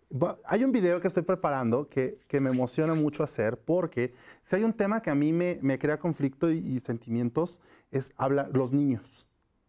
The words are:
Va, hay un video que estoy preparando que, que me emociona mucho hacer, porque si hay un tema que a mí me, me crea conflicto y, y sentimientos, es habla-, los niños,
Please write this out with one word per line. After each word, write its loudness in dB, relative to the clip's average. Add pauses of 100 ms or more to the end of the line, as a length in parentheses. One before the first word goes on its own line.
(100)
Va, -2
hay 2
un 4
video 2
que 0
estoy 0
preparando 0
que, -2 (100)
que 0
me 2
emociona 0
mucho 0
hacer, -2
porque -2 (280)
si -2
hay 0
un 2
tema -2
que -4
a 0
mí 2
me, 0
me 0
crea 0
conflicto -2
y, 0
y -4
sentimientos, -4 (300)
es -4
habla-, 0
los 0
niños, -2 (420)